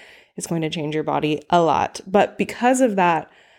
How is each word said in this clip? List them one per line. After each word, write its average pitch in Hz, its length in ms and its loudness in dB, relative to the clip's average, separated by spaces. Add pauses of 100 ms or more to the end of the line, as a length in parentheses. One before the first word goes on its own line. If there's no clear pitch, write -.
(360)
is 180 100 -10
going 165 160 -2
to 156 80 -2
change 156 240 -6
your 156 100 -2
body 151 460 -2
a 175 100 4
lot. - 460 0
But 190 320 0
because 254 420 0
of 220 160 2
that, 175 340 0 (280)